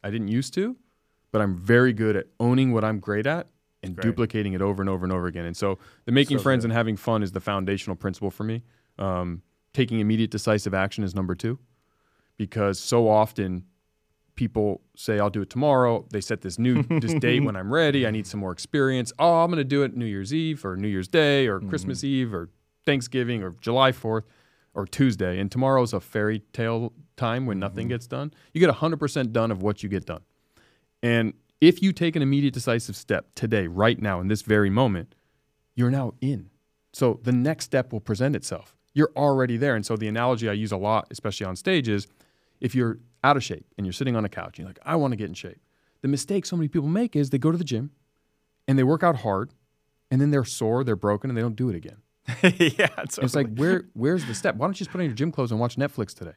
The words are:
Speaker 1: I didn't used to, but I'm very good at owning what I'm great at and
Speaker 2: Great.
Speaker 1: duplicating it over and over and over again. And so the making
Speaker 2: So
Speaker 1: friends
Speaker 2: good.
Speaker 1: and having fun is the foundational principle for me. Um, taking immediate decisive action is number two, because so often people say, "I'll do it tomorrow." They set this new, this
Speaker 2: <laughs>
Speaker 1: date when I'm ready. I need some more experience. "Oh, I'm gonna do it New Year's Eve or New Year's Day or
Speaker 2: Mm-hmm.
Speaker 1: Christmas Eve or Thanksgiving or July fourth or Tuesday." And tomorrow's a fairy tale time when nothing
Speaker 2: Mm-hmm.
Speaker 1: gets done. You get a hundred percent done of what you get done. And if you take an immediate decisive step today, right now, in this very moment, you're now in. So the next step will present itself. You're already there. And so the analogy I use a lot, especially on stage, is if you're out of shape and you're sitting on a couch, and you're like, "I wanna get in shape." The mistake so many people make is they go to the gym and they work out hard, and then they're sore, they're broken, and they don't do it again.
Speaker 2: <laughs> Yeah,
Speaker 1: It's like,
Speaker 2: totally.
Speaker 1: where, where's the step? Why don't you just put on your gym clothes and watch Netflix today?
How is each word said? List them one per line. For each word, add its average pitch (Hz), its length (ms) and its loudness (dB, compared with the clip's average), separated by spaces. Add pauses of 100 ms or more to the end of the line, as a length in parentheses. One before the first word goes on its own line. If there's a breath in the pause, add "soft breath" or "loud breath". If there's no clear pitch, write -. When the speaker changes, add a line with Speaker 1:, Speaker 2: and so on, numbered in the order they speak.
Speaker 1:
I 101 80 -4
didn't 110 160 -4
used 120 280 -2
to, 220 200 -2 (560)
but 107 100 2
I'm 98 160 0
very 117 360 6
good 107 220 0
at 95 120 -4 (120)
owning 127 340 4
what 110 100 2
I'm 110 160 0
great 104 260 -2
at 160 220 -4 (340)
and 92 140 -10
Speaker 2:
Great. 95 80 -8
Speaker 1:
duplicating 107 500 0
it 92 80 -2
over 98 220 0
and 98 60 0
over 92 160 -2
and 92 80 0
over 90 140 -2
again. 85 180 -6
And 85 120 -8
so 98 220 -2 (260 soft breath)
the 120 60 -2
making 139 280 4
Speaker 2:
So 101 40 -6
Speaker 1:
friends 131 200 4
Speaker 2:
good. 117 80 0
Speaker 1:
and - 20 0
having 113 240 0
fun 110 260 0
is 92 80 -4
the 95 80 -4
foundational 98 560 -4
principle 95 340 -6
for - 140 -10
me. 113 180 -6 (380)
Um, 90 420 -4 (320)
taking 117 260 0
immediate 110 300 2
decisive 107 460 0
action 98 300 -2
is 90 100 -6
number 92 180 -2
two, 113 240 -4 (800)
because 101 400 0
so 120 300 2
often 107 560 2 (720)
people 104 460 -2 (140)
say, 107 240 -2
"I'll 101 100 2
do 101 120 -4
it 92 80 -6
tomorrow." 127 600 2
They 104 100 -4
set 110 200 -6
this 92 180 -10
new, 123 240 4
this 120 300 0
Speaker 2:
<laughs> 156 60 0
Speaker 1:
date 120 240 2
when 117 120 0
I'm 95 180 -6
ready. 143 320 2
I 107 60 0
need 107 160 -4
some 107 120 -8
more 95 120 -4
experience. 131 680 -2
"Oh, 165 240 4
I'm 170 60 0
gonna 160 140 0
do 139 200 0
it 135 120 -4
New 120 100 -4
Year's 101 280 -6
Eve 160 320 -4
or 95 120 -6
New 101 100 -4
Year's 95 200 -4
Day 143 400 4
or 101 120 0
Speaker 2:
Mm-hmm. 107 100 -8
Speaker 1:
Christmas 123 340 -6
Eve 131 300 -2
or 87 160 -8 (360)
Thanksgiving 123 580 0
or 90 180 -10
July 131 300 4
fourth 110 340 -4 (480)
or 101 120 -4
Tuesday." 95 540 0
And 101 120 -4
tomorrow's 127 420 2
a 101 60 -2
fairy 107 400 -4 (140)
tale 113 400 -4 (240)
time 123 280 -2
when 101 140 -2
nothing 98 260 -6
Speaker 2:
Mm-hmm. 117 100 -4
Speaker 1:
gets 117 120 -10
done. 139 260 -8 (200 soft breath)
You 160 60 -4
get 175 100 8
a 131 40 4
hundred 160 260 0
percent 131 340 -2
done 113 180 2
of 95 100 -4
what 104 220 -2
you 107 60 -6
get 95 160 -4
done. - 160 -10 (800)
And 117 320 2 (280)
if 175 220 8
you 190 80 4
take 170 240 0
an 160 60 2
immediate 139 320 2
decisive 117 420 -2
step - 400 -4
today, 110 320 0
right 101 340 2
now, 95 200 -2
in 92 60 -2
this 104 140 0
very 104 280 4
moment, 101 460 0 (600)
you're 120 160 2
now 135 300 -2
in. 123 280 -4 (440)
So 123 300 2
the 123 100 0
next 131 320 0
step 127 260 -2
will 113 80 -6
present 123 360 -2
itself. - 400 -10 (180)
You're 139 220 4
already 131 420 2
there. 131 180 2
And 107 100 -2
so 117 100 -2
the 107 120 -4
analogy 117 420 0
I 101 40 0
use 104 180 -4
a 101 60 -2
lot, 104 340 0
especially - 340 -8
on 92 100 -8
stage, 165 320 0
is 101 200 -2 (520)
if 123 140 -4
you're 117 260 0 (240)
out 139 140 6
of 127 60 -4
shape 80 220 -10 (120)
and 98 80 -4
you're 90 80 -4
sitting 131 220 -2
on 110 100 0
a 98 40 -4
couch, 87 280 -12
and - 20 -20
you're 95 100 -14
like, - 140 -20
"I 151 120 -2
wanna 139 220 2
get 104 100 -6
in 76 60 -8
shape." - 260 -14 (420)
The 143 60 -2
mistake 143 380 -2
so - 100 -6
many 160 140 0
people 147 200 0
make 220 260 0
is 143 140 2
they 139 80 0
go 143 140 2
to 170 60 0
the 175 80 -2
gym 127 260 -4 (760)
and 135 120 4
they 131 40 6
work 147 200 4
out 170 140 4
hard, 107 360 -2 (560)
and 131 120 2
then 147 100 4
they're 139 140 2
sore, 117 380 -2
they're 120 120 0
broken, 104 340 0
and 123 80 -2
they 113 40 0
don't 117 140 -2
do 123 140 -2
it 95 60 -4
again. - 220 -14 (280)
Speaker 2:
<laughs> - 180 -8
Yeah, 175 460 4 (140)
Speaker 1:
It's - 140 -8 (180)
like, 139 120 2
Speaker 2:
totally. 110 80 -8
Speaker 1:
where, 170 280 2 (100)
where's 147 320 0
the 127 100 -6
step? - 200 -2
Why 120 120 -2
don't 196 120 -2
you 196 60 -6
just - 60 -14
put 180 100 -6
on 175 40 0
your 135 100 -2
gym 147 160 -2
clothes 123 200 -2
and 110 80 0
watch 120 180 0
Netflix 131 360 -2
today? 85 240 -16